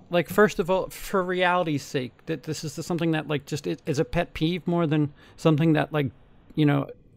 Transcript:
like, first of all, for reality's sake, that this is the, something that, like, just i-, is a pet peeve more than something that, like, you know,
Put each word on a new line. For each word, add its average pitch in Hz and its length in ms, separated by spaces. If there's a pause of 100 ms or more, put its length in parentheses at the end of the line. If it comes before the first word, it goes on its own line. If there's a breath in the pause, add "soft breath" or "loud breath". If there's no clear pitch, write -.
(100)
like, 175 200
first - 280
of 180 120
all, 185 180
for - 340
reality's 180 600
sake, 127 300 (140)
that 160 180
this 156 200
is 151 120
the, 160 60
something 170 280
that, 156 180
like, 147 160
just - 240
i-, 165 160
is 143 140
a 160 80
pet - 260
peeve 165 340
more 170 200
than 147 260 (240 soft breath)
something 160 380
that, 147 180
like, 147 180 (440)
you 156 100
know, 143 220 (300)